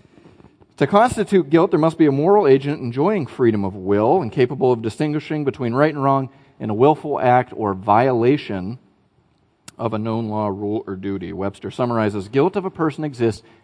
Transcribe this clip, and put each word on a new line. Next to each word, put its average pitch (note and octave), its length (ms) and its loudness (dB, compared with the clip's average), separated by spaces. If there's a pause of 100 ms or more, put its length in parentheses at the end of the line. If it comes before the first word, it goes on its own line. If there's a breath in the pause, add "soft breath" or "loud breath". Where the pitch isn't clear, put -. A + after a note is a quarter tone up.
(760 loud breath)
To C#3+ 100 2
constitute G3+ 640 2
guilt, E3 220 4
there D#3+ 80 2
must D#3 180 2
be D#3+ 80 4
a C#3+ 60 4
moral E3+ 360 4
agent C#3 340 2
enjoying C#3 460 -2
freedom A2 380 0
of G2 100 -6
will G#2 460 2
and B2 100 -6
capable C3 400 0
of A2+ 100 0
distinguishing D3+ 640 -4
between B2+ 300 -4
right D3 200 2
and C#3+ 100 -4
wrong C3+ 260 0 (280 soft breath)
in A#2+ 120 -8
a G#2 40 -2
willful C#3+ 460 2
act B2 340 2
or G2+ 200 -4
violation A2+ 1080 0 (1000)
of A2+ 160 -4
a A2 60 -4
known A2+ 300 -4
law, G#2+ 180 -2
rule, G#2 400 -4
or G2 80 -8
duty. F#2 380 -8
Webster G2 380 -8
summarizes, G#2+ 580 -2
"Guilt C#3 260 0
of F#3+ 100 -4
a F#3 60 -6
person D#3 320 -4
exists A#2+ 400 -2 (200 soft breath)